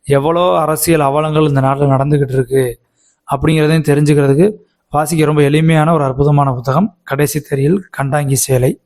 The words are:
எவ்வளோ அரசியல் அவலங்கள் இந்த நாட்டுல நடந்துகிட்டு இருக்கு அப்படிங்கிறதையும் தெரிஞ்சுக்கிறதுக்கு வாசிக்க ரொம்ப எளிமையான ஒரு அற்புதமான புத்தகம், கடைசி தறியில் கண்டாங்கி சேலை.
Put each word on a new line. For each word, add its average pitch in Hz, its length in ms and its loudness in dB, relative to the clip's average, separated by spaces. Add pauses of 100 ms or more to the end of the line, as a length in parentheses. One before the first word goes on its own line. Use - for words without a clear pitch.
எவ்வளோ 170 560 0
அரசியல் 156 420 -2
அவலங்கள் 151 480 0
இந்த 139 120 0
நாட்டுல 139 280 0
நடந்துகிட்டு 135 440 0
இருக்கு 127 480 -2 (480)
அப்படிங்கிறதையும் 156 600 0
தெரிஞ்சுக்கிறதுக்கு 147 640 2 (380)
வாசிக்க 156 340 0
ரொம்ப 147 180 2
எளிமையான 160 500 2
ஒரு 151 120 0
அற்புதமான 139 480 0
புத்தகம், 131 500 -2
கடைசி 143 380 -2
தறியில் 147 380 -2 (180)
கண்டாங்கி 139 360 -2
சேலை. 127 540 0